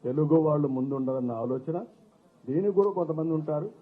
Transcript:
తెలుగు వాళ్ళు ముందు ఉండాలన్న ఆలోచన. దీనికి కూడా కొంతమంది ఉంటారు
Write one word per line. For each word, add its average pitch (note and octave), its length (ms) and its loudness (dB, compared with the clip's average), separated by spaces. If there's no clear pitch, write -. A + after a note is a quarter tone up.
తెలుగు D3 300 2
వాళ్ళు D3+ 340 4
ముందు C3+ 260 -2
ఉండాలన్న C3 380 -2
ఆలోచన. C3 520 -4
దీనికి F#3+ 240 0
కూడా G3 180 4
కొంతమంది D#3+ 420 -2
ఉంటారు D#3 380 -2